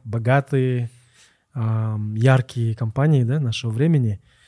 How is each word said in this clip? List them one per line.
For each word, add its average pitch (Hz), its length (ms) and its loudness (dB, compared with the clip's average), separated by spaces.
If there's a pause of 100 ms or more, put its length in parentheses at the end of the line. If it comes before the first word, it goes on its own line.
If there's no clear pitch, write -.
богатые, 123 840 0 (640)
ам, 110 600 -2
яркие 120 640 2
компании, 135 480 2
да, 135 160 -2
нашего 117 320 -4
времени. 123 480 0 (280)